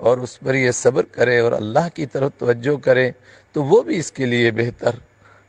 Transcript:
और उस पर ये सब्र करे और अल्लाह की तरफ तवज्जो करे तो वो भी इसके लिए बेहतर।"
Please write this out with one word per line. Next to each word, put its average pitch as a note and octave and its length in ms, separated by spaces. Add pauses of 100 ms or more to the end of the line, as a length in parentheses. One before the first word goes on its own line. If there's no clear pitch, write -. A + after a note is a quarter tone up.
और B2 200
उस B2 160
पर C3 180
ये B2+ 180
सब्र C3 300 (120)
करे A#2+ 260
और A#2 120
अल्लाह A#2+ 360
की D#3 180
तरफ C3+ 340
तवज्जो B2 380
करे B2+ 360 (400)
तो D3+ 80
वो E3 200
भी D#4+ 140
इसके C3+ 300
लिए A#2+ 260
बेहतर।" A#2 480 (480)